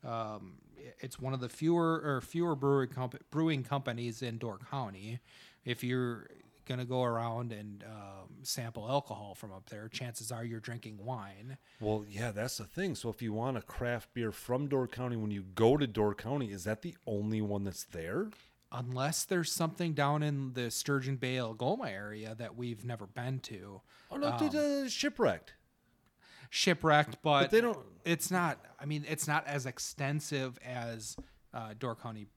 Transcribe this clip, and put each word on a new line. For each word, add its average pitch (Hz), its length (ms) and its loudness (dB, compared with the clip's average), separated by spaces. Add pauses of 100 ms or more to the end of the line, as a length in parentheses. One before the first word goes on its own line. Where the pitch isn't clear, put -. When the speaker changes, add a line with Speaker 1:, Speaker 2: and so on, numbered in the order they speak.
Speaker 1:
Um, 107 540 -6 (200)
i-, - 220 -16
it's - 180 -10
one 131 140 -2
of 131 80 -2
the 123 80 -4
fewer 165 560 4
or 139 160 2
fewer 170 340 0
brewery 139 340 4
comp-, 127 420 -4
brewing 156 320 4
companies 120 580 -2
in 117 180 -4
Door 110 220 -6 (100)
County. 110 500 -6 (440)
If 123 200 -2
you're 123 440 0 (380)
gonna 127 180 -2
go 127 180 2
around 117 500 0
and, 104 320 -10
um, 98 460 -14 (120)
sample 113 460 -6
alcohol 104 460 -2
from 101 180 -12
up 95 180 -14
there, 107 180 -10
chances 117 440 -6
are 117 120 -6
you're 117 160 -6
drinking 113 440 -10
wine. 110 520 -8 (240)
Speaker 2:
Well, 107 280 2
yeah, 113 240 -2
that's 110 240 -2
the 113 80 -6
thing. 175 320 -2
So 117 140 -4
if 104 120 -6
you 110 100 0
want 120 260 0
a 101 40 -6
craft - 520 -4
beer 113 180 0
from 131 360 -2
Door 131 200 4
County, 123 280 -2
when 107 140 0
you 101 120 -2 (120)
go 117 220 10
to 147 100 4
Door 104 300 4
County, 123 340 -2
is 95 140 -8
that 92 180 -2
the 170 140 -8 (100)
only 107 360 2
one 101 220 0
that's 92 200 -6
there? 95 440 -4 (440)
Speaker 1:
Unless 127 520 -2
there's 175 260 2
something 165 440 0
down 147 280 4
in 139 300 0
the 120 180 0
Sturgeon 135 460 0
Bay, 127 240 0
Algoma 123 500 0
area 107 460 -8
that 113 180 -8
we've 117 300 -6
never 117 240 -6
been 123 320 -4
to. 101 400 -12 (320)
Speaker 2:
Oh, - 40 -6
no, 285 120 2
Speaker 1:
Um, - 100 0
Speaker 2:
dude, 311 160 2
uh, 285 340 2
Shipwrecked. - 680 2 (960)
Speaker 1:
Shipwrecked, 147 680 6
but 143 220 6
Speaker 2:
But 135 80 4
they 220 120 10
don't 226 180 0 (240)
Speaker 1:
it's 165 260 2
not, 175 340 2 (140)
I 135 80 -12
mean, 147 220 -2
it's 156 180 -2
not 151 220 2
as 143 180 -2
extensive 139 1000 -4
as, 117 520 -6 (360)
uh, 110 280 -8
Door 120 160 -4
County 107 300 -10 (100)